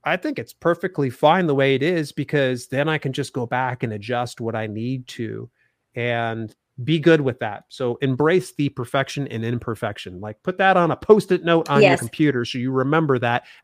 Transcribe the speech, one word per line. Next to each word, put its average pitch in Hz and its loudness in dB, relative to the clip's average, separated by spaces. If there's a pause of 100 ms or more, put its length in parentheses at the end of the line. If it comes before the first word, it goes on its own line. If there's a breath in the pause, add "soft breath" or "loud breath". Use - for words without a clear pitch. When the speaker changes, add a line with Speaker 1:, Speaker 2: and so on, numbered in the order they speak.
Speaker 1:
I 160 -2
think 294 -6
it's 113 -10
perfectly 170 -2
fine 170 4
the 147 2
way 135 4
it 131 0
is, 160 -2
because 131 -2
then 143 -2
I 156 0
can 135 -4
just 139 -6
go 123 -4
back 127 -4
and 113 -4
adjust 117 -6
what 113 -6
I 110 -4
need 123 -8
to 110 -10 (440)
and 117 -4 (300)
be 160 0
good 156 6
with 127 -2
that. 104 -8
So 120 -4
embrace 151 2
the 143 -2
perfection 135 -4
and 113 -6
imperfection. 110 -6
Like, 107 -12
put 185 -6
that 190 4
on 170 4
a - 0
Post-it 185 4
note 165 2
on 139 4
your 180 8
Speaker 2:
Yes. 170 0
Speaker 1:
computer 127 0
so 123 -8
you 127 -2
remember 139 2
that 120 0 (200 soft breath)